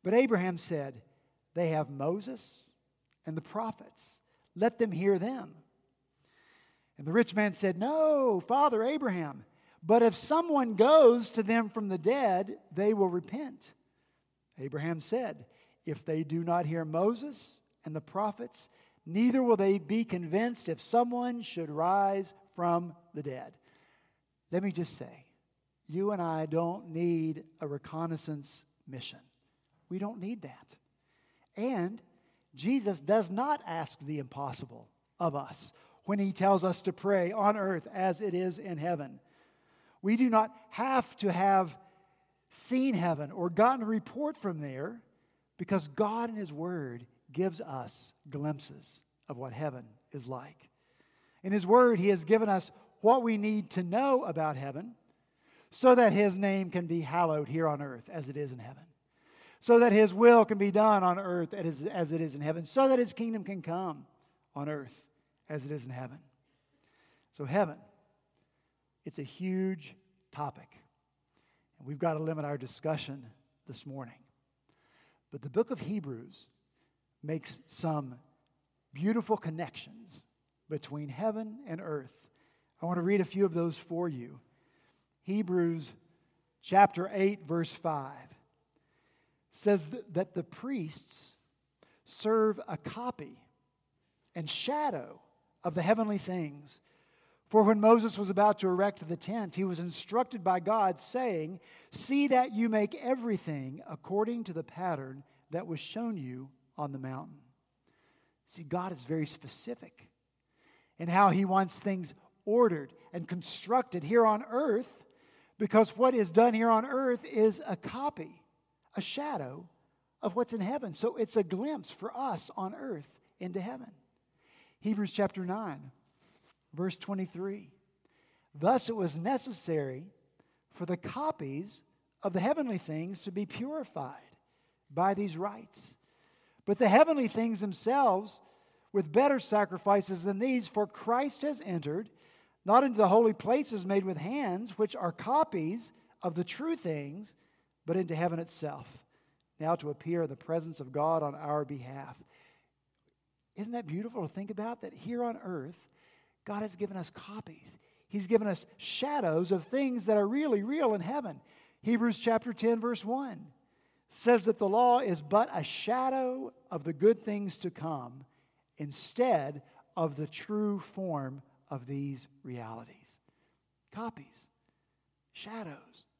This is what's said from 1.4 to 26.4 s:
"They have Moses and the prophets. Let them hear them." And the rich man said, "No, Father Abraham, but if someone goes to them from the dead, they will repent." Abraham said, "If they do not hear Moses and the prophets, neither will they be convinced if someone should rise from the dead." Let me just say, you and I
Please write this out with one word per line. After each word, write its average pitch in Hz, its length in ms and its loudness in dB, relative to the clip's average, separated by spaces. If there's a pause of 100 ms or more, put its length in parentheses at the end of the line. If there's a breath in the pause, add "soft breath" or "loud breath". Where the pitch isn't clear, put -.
"They 170 140 0
have 156 200 0
Moses 180 800 -6 (540)
and 160 120 -8
the 156 60 -6
prophets. - 800 -12 (360)
Let 226 220 2
them 226 120 2
hear 185 280 4
them." 208 360 -6 (1400 soft breath)
And 143 80 -10
the 156 60 -4
rich 233 220 4
man 208 200 2
said, 185 240 0
"No, 277 640 4
Father 247 420 4
Abraham, 208 640 -2 (360 soft breath)
but 220 200 8
if 220 120 6
someone 294 600 2
goes 240 560 10
to 226 120 -2
them 220 280 2
from 208 180 -4
the 185 100 -2
dead, 202 600 2 (100)
they 202 220 2
will 196 160 4
repent." 208 640 -6 (840)
Abraham 147 420 -4
said, 226 460 -4 (400 soft breath)
"If 151 180 -8
they 160 180 -2
do 165 220 -2
not 170 220 2
hear 165 180 -2
Moses 220 800 -2 (240)
and 156 100 -8
the 151 60 -6
prophets, 208 680 -6 (380 soft breath)
neither 233 360 4
will 233 140 6
they 196 220 4
be 202 260 0
convinced 190 640 -2
if 160 140 -6
someone 240 580 0
should 165 300 -8
rise 196 640 0 (200)
from 170 400 0 (200)
the 151 80 -8
dead." 131 340 -10 (960 soft breath)
Let 185 100 0
me 196 100 -2
just 160 220 -6
say, 123 320 -16 (600)
you 190 240 -2
and 196 100 -4
I 160 240 -2